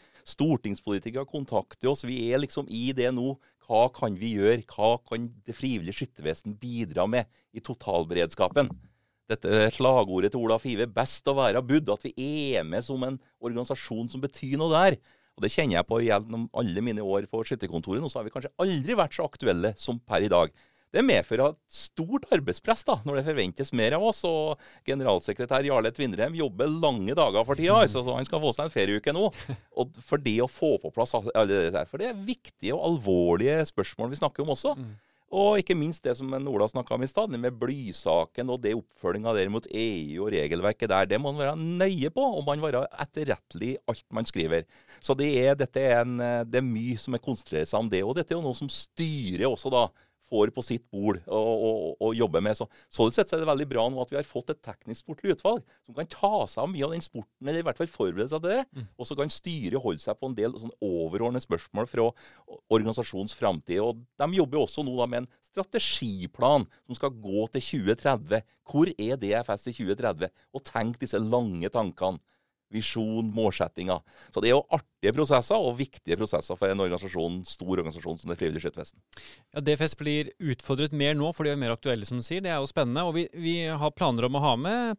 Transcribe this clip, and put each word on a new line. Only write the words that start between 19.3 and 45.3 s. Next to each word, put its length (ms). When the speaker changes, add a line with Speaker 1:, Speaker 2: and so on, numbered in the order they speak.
Speaker 1:
som 240
per 220
i 20
dag. 220
Det 80
medfører 540
et 60
stort 540
arbeidspress 480
da, 220
når 100
det 80
forventes 480
mer 240
av 80
oss, 140
og 320
generalsekretær 800
Jarle 320
Tvindrem 400
jobber 320
lange 480
dager 320
for 80
tida, 220
Speaker 2:
Mm. 80
Speaker 1:
altså, 180
så 140
han 100
skal 140
få 100
seg 140
en 80
ferieuke 420
nå. 140
Og 140
for 160
det 240
å 80
få 300
på 100
plass 240
alle 320
det 240
der, 160
for 80
det 140
er 180
viktige 480
og 140
alvorlige 720
spørsmål 400
vi 80
snakker 240
om 80
også. 240
Speaker 2:
Mm. 160
Speaker 1:
Og 300
ikke 100
minst 320
det 140
som 180
en 160
Ola 160
snakket 240
om 140
i 20
stad, 240
det 80
med 160
blysaken 960
og 80
det 160
oppfølginga 560
der 160
mot 240
E 140
U 80
og 80
regelverket 580
der, 160
det 160
må 80
man 80
være 160
nøye 560
på, 80
og 80
man 160
være 240
etterrettelig 760
i 100
alt 240
man 160
skriver. 400
Så 160
det 240